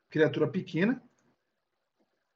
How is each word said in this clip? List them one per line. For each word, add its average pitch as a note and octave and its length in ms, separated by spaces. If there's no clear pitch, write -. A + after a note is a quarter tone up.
criatura D3+ 400
pequena. F#3+ 520